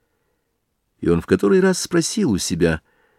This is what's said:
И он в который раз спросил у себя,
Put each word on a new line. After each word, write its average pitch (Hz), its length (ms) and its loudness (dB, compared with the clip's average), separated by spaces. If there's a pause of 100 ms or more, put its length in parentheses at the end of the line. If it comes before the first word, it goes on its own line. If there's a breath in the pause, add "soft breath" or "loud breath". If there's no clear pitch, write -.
(1000)
И - 80 -4
он 85 120 2
в - 60 -12
который 190 340 2
раз 185 200 0
спросил 170 500 -2
у 95 80 0
себя, 82 420 0 (380)